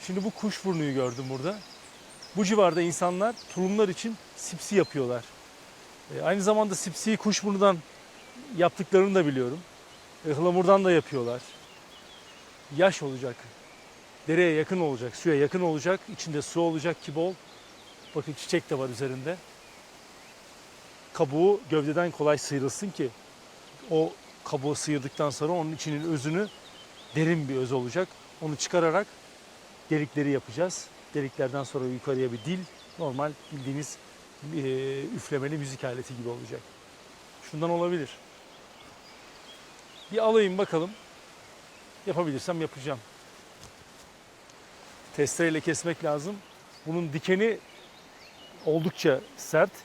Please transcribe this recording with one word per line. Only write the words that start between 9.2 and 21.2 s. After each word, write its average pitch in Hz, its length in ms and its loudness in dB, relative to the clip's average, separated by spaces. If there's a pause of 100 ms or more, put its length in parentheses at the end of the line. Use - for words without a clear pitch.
biliyorum. 131 320 -2 (680)
E, 156 40 -2
ıhlamurdan 180 540 6
da 185 60 6
yapıyorlar. 123 500 2 (1400)
Yaş 180 260 4
olacak. 131 340 -6 (920)
Dereye 165 260 6
yakın 156 260 0
olacak, 127 360 -2
suya 165 180 2
yakın 147 260 4
olacak. 170 400 0 (120)
İçinde 147 300 -6
su - 180 -2
olacak 160 420 0
ki 147 120 -10
bol. 170 200 -2 (800)
Bakın 156 180 -6
çiçek - 380 -2
de 143 80 -2
var 131 100 -2
üzerinde. 131 480 -6 (1800)
Kabuğu 170 480 4 (100)